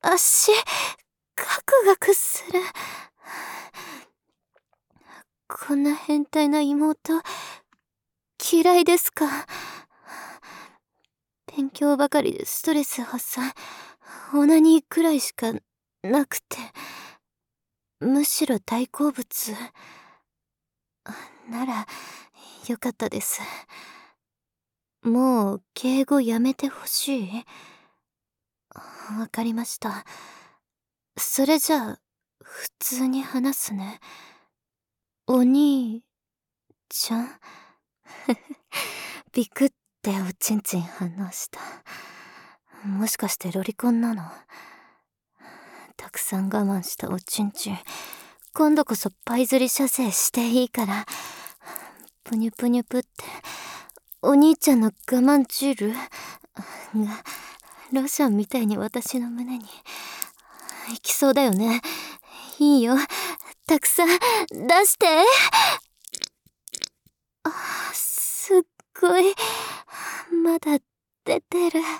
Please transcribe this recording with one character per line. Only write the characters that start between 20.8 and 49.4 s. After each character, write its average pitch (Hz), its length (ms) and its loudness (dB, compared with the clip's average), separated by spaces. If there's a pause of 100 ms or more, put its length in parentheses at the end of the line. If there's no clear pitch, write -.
な 240 180 -6
ら、 226 220 -6 (800)
よ 233 100 -4
か - 120 -4
っ 240 40 -6
た - 160 -6
で - 120 -6
す。 - 200 -6 (1600)
も 233 520 2
う 196 80 -16 (100)
敬 262 320 0
語 285 160 4
や 226 180 0
め 262 140 2
て - 140 -4
ほ - 200 -10
し 262 380 -4
い？ 214 200 -10 (1700)
わ 226 80 -6
か - 160 -6
り 226 100 -2
ま 233 120 -4
し - 140 -10
た。 202 260 -8 (1120)
そ - 280 0
れ 302 140 4
じ 320 140 0
ゃ 240 180 -2
あ、 - 80 -14 (420)
普 - 280 -14 (100)
通 254 280 -2
に 262 140 0
話 262 360 -2
す - 160 -6
ね。 196 260 -10 (1300)
お 247 160 4
兄 254 600 2 (840)
ち - 260 -6
ゃ 226 80 -2
ん？ 254 180 -12 (880)
<laughs> - 1040 -8
ビ 247 140 0
ク - 180 0
っ 277 60 0 (300)
て 208 100 -4 (100)
お 185 120 -6
ち - 220 -2
ん 208 60 -2
ち - 160 -4
ん 175 40 0
反 170 380 -8
応 190 120 -8
し - 180 -12
た。 - 100 -16 (1300)
も 202 220 -2
し - 100 -4
か 208 100 -4
し - 100 -4
て 175 140 -8
ロ 190 120 -2
リ 214 100 -4
コ - 160 0
ン 233 120 4
な 233 120 0
の？ 170 180 -10 (1700)
た - 120 -18
く - 100 -12
さ - 200 -4
ん 190 60 0
我 208 180 0
慢 196 200 0
し - 120 -10
た - 140 -8
お 180 100 -4
ち - 240 -4
ん 202 80 -2
ち - 200 -8
ん、 185 80 -8 (760)
今 302 220 4
度 294 100 4
こ 220 100 -2
そ - 140 -4 (160)
パ 240 140 -2
イ 254 80 2